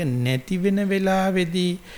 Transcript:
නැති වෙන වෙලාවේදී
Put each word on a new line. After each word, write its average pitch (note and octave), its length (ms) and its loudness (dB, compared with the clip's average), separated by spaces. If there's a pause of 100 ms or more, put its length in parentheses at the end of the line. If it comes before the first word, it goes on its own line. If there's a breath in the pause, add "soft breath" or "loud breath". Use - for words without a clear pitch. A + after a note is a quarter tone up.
(180)
නැති C3 400 0
වෙන G3 260 2
වෙලාවේදී F#3+ 880 0 (260 loud breath)